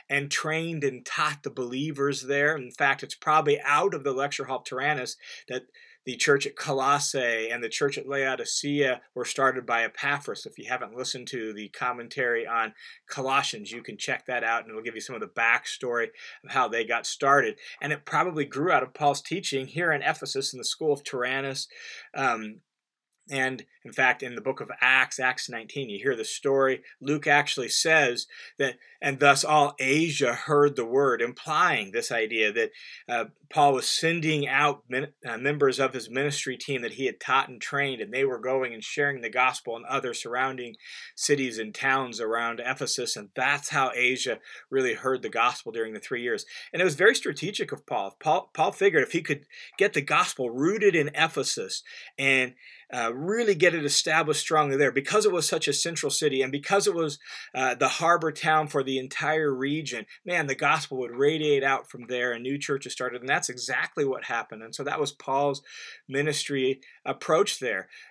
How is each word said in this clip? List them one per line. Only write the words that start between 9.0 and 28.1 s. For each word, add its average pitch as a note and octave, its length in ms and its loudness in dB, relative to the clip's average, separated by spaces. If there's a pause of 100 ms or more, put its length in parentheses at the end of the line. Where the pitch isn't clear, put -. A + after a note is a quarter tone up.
were B2 80 -4
started B2+ 420 2
by A#2 200 0
Epaphras. C#3 600 -4
If - 120 -16
you - 100 -16
haven't A#2+ 300 -6
listened B2+ 320 -8
to A2 240 -6
the G#2 160 -12
commentary A#2+ 760 -2
on A2+ 280 -2 (340)
Colossians, C3 640 -2
you A#2 100 -12
can G#2+ 160 -14
check - 280 -6
that B2 180 -4
out, A2+ 200 0
and A2 60 -20
it'll A2 140 -10
give A#2 120 -8
you A2 40 -10
some A#2+ 160 -10
of A2 60 -8
the G#2 60 -8
backstory A#2 840 0 (340)
of - 80 -14
how B2+ 160 2
they A#2 160 0
got A#2 220 -2
started. C#3 520 4 (240)
And D3 120 -2
it C#3+ 100 -10
probably D#3+ 400 0
grew C#3+ 260 -2
out C#3 140 4
of - 100 -10
Paul's C#3+ 280 2
teaching D3+ 440 -4
here D#3+ 280 0
in C#3+ 80 0
Ephesus C#3+ 500 -2
in B2+ 80 -12
the A#2+ 60 -6
school - 260 0
of C#3 140 -2
Tyrannus. C3+ 640 -2 (440)
Um, A2 460 -2 (720)
and C3 320 -2 (220)
in B2 80 -18
fact, B2+ 280 2
in B2 140 -8
the A2+ 60 -10
book C3 180 -4
of A#2+ 100 -10 (120)
Acts, B2+ 360 4
Acts B2+ 320 -2
nineteen, A#2 400 -8
you G2+ 80 -6
hear A#2+ 200 0
the A2 80 -4
story. C3+ 580 0 (160)
Luke D3 260 -2
actually C#3+ 440 2
says D3 580 4 (320)